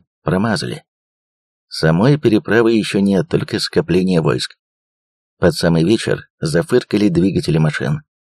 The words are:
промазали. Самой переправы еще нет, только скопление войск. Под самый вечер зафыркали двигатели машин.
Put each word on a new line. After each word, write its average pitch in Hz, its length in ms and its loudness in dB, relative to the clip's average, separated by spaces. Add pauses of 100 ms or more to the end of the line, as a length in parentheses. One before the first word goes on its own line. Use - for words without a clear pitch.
(240)
промазали. 92 640 -4 (800)
Самой 95 500 2
переправы 113 540 2
еще 107 280 0
нет, 98 280 2
только 82 320 -4
скопление 87 640 0
войск. 65 360 -4 (800)
Под 85 160 2
самый 82 280 0
вечер - 460 -2 (100)
зафыркали 98 720 0
двигатели 85 480 0
машин. 76 460 -2 (320)